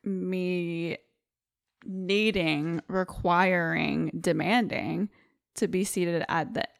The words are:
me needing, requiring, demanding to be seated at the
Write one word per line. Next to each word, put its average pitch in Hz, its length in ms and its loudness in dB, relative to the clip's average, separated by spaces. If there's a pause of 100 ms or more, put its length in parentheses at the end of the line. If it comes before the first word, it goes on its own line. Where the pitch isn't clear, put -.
me 180 960 -2 (840)
needing, 185 1040 0
requiring, 175 1300 2
demanding 180 920 0 (480)
to 202 120 0
be 185 160 0
seated 175 440 0
at 160 260 -2
the - 100 0 (160)